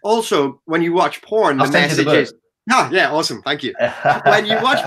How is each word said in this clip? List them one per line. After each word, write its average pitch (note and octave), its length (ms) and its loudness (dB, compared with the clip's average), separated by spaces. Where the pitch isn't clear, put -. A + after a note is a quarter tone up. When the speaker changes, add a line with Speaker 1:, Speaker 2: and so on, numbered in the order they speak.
Speaker 1:
also G3+ 640 0
when D#3+ 160 0
you E3+ 120 0
watch E3+ 280 0
porn, F3+ 400 0
Speaker 2:
I'll C#3 60 2
Speaker 1:
the C#3 40 -2
Speaker 2:
send D3 200 2
you D3+ 60 -2
the - 60 2
Speaker 1:
message - 260 2
Speaker 2:
book. - 60 -20
Speaker 1:
is, - 360 -10
ah, G3+ 200 2
yeah, E3+ 200 2
awesome, D3+ 320 -4
thank C#3+ 200 -4
you. A#2+ 160 -6
Speaker 2:
<laughs> C3 460 0
Speaker 1:
When G#3 200 4
you A3 160 -2
watch C4 260 0